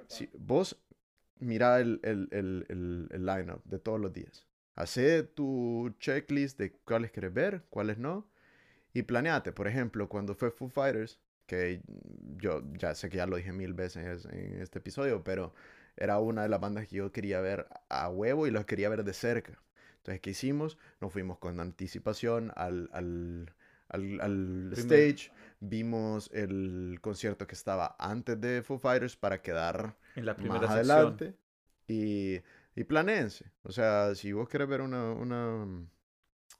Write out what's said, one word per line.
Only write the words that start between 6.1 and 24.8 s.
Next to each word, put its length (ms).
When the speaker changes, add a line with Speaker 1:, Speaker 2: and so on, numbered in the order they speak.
Speaker 1:
de 140
cuáles 400
querés 220
ver, 360
cuáles 300
no, 280
y 100
planeate. 480
Por 160
ejemplo, 400
cuando 280
fue 160
Foo 180
Fighters, 500
que 340
yo 240
ya 180
sé 140
que 80
ya 100
lo 100
dije 140
mil 220
veces 520
en 360
este 180
episodio, 440
pero 300
era 220
una 240
de 60
las 120
bandas 260
que 100
yo 140
quería 300
ver 260
a 200
huevo 380
y 40
las 140
quería 240
ver 140
de 100
cerca. 460
Entonces, 240
¿qué 100
hicimos? 460
Nos 100
fuimos 280
con 200
anticipación 960
al, 380
al, 600
al, 320
al 520
Speaker 2:
Primero. 340